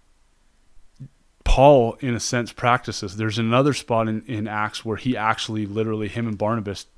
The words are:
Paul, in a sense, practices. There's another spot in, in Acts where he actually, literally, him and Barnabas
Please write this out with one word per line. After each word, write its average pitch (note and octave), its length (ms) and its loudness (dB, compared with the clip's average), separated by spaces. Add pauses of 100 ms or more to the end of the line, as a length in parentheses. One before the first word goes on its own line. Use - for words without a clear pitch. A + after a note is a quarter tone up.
(1400)
Paul, C3 560 6
in B2 140 -2
a G#2 60 -4
sense, A#2+ 320 -4
practices. A2 640 -2
There's A2 220 -2
another B2 360 2
spot A2+ 340 -2
in, A2 180 -4
in A2 220 -6
Acts G#2+ 360 -6
where A2 120 -4
he B2 200 -2
actually, G#2+ 500 -2
literally, G#2+ 420 -4
him A#2 180 -6
and G#2+ 120 -6
Barnabas G#2 480 -4 (120)